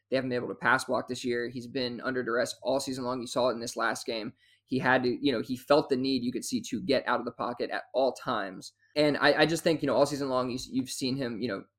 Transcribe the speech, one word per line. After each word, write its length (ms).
They 60
haven't 140
been 120
able 60
to 60
pass 320
block 200
this 180
year. 240
He's 200
been 320
under 240
duress 400
all 160
season 240
long. 160
You 80
saw 200
it 40
in 80
this 160
last 300
game. 260
He 120
had 240
to, 180
you 100
know, 120
he 140
felt 320
the 80
need, 280
you 80
could 120
see, 180
to 180
get 260
out 140
of 60
the 60
pocket 380
at 220
all 200
times. 600
And 220
I, 220
I 60
just 160
think, 200
you 40
know, 80
all 120
season 240
long, 200
you, 80
you've 200
seen 260
him, 240
you 80
know, 160